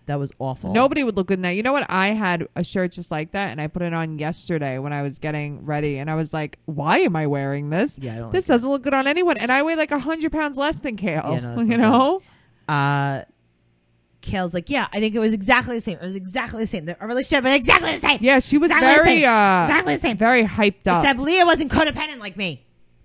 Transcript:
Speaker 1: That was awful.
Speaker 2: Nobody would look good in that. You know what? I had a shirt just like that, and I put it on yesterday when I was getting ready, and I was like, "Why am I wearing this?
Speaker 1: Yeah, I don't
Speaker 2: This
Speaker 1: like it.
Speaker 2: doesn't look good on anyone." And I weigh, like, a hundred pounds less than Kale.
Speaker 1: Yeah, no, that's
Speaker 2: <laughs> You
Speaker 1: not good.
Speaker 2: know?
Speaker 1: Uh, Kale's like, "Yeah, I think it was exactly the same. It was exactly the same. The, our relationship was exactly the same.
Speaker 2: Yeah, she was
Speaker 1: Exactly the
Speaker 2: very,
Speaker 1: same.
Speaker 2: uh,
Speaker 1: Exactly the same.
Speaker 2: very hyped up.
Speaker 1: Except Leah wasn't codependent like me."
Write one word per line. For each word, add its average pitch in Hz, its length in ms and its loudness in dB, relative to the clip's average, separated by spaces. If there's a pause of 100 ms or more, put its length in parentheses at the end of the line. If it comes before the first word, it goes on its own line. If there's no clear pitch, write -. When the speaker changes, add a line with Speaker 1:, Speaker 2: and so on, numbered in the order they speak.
Speaker 1:
That 143 140 -4
was 139 180 -6
awful. 135 340 -8
Speaker 2:
Nobody 240 300 2
would 220 160 -2
look 190 120 -2
good 190 100 -2
in - 20 -8
that. 180 140 -2
You 214 80 -2
know 262 100 0
what? 285 160 -2
I 190 200 0
had 190 460 -2
a 175 80 -4
shirt 185 280 -4
just - 180 -14
like 160 220 -6
that, 196 180 -4
and 131 100 -10
I 151 60 -6
put 175 160 -8
it 170 100 -4
on 160 280 -6
yesterday 151 580 -6
when 143 160 -8
I 143 80 -4
was 139 160 -6
getting 147 480 -8
ready, 147 320 -4
and 147 140 -8
I 156 40 -2
was 160 160 -4
like, 156 340 -8
"Why 160 340 2
am 262 160 2
I 156 100 -2
wearing 143 460 -2
this? 214 260 -2
Speaker 1:
Yeah, 127 160 -10
I 113 60 -10
don't 113 120 -12
Speaker 2:
This 359 160 -2
Speaker 1:
like 320 60 4
it. - 0 -
Speaker 2:
doesn't 247 160 2
look 277 140 -2
good 277 100 -2
on 269 140 0
anyone." 320 300 0
And - 140 -2
I 277 120 2
weigh, 330 120 0
like, 302 160 -2
a 294 60 0
hundred 311 340 -4
pounds 294 280 -4
less 294 200 -2
than 254 160 -6
Kale. 170 280 -4 (100)
Speaker 1:
Yeah, 160 60 -2
no, 117 160 -8
that's 233 60 -2
Speaker 2:
<laughs> 226 80 2
You 233 80 2
Speaker 1:
not 254 440 4 (480)
good. - 0 -
Speaker 2:
know? 151 40 0
Speaker 1:
Uh, 139 500 0 (960)
Kale's 180 320 -4
like, 180 160 -6
"Yeah, 262 240 -2
I 208 60 -4
think 214 160 0
it 233 40 0
was 220 140 2
exactly 233 420 2
the 226 60 -4
same. 185 160 -8
It 175 80 -14
was 190 100 -8
exactly 220 480 -8
the 208 40 -2
same. 165 180 -8
The, 170 160 -8
our 208 60 -8
relationship 254 380 0
was 262 80 4
exactly 320 420 4
the 339 40 -8
same. 285 220 0
Speaker 2:
Yeah, 269 160 6
she 277 220 2
was 302 100 4
Speaker 1:
Exactly 277 200 4
the 294 140 8
Speaker 2:
very, 339 200 6
Speaker 1:
same. 254 80 6
Speaker 2:
uh, 202 320 4
Speaker 1:
Exactly 370 320 2
the 339 60 -6
same. 240 160 -2
Speaker 2:
very 233 280 4
hyped 202 420 0
up. 175 160 2
Speaker 1:
Except 269 160 2
Leah 349 280 4
wasn't 311 240 2
codependent 302 480 0
like 196 180 -12
me." 175 260 -6 (420)